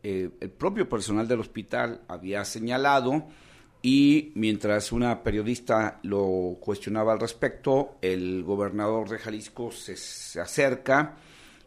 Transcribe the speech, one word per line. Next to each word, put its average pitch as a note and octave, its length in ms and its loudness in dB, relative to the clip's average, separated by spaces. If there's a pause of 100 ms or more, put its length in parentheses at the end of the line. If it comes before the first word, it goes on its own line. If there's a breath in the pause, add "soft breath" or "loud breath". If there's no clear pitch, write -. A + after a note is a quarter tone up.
eh, F#2+ 340 -2
el F#2+ 120 -8
propio F#3+ 380 -2
personal G#2+ 380 -2
del A#2 140 0
hospital A#2 640 -6
había F#2+ 380 -6
señalado, C3 800 2 (560 loud breath)
y C#3+ 540 6
mientras G#2 560 0
una A#2 320 0
periodista A2 800 0
lo F#2 560 0
cuestionaba G#2+ 520 0
al G#2+ 60 2
respecto, C3+ 840 0
el F#2 420 -2
gobernador G2+ 640 -2
de A2 100 -6
Jalisco G#2+ 540 -10
se, - 240 -14
se - 440 -10
acerca C#3 760 0 (500 loud breath)